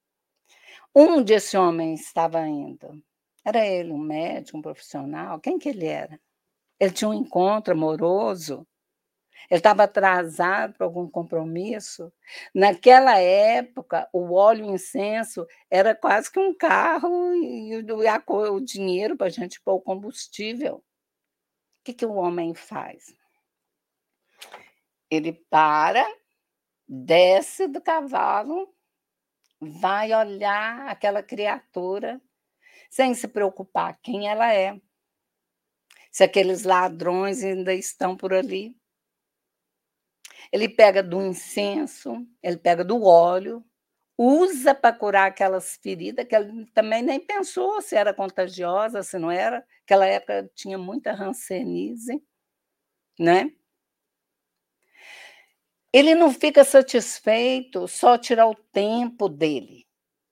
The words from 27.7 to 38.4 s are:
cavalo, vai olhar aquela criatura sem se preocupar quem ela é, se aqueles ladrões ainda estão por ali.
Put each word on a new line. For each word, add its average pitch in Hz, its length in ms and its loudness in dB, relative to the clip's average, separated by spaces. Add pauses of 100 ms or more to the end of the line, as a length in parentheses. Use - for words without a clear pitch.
cavalo, 311 880 -4 (920)
vai 185 540 -4
olhar 214 760 -4
aquela 202 340 -4
criatura 202 960 -8 (680)
sem 254 240 0
se 233 140 -8
preocupar 190 760 -4
quem 208 260 -8
ela 220 240 0
é, 196 280 -2 (1300)
se - 140 4
aqueles 185 400 0
ladrões 180 800 -2
ainda 190 320 -4
estão 185 420 -6
por 190 160 -6
ali. 190 440 -4 (1700)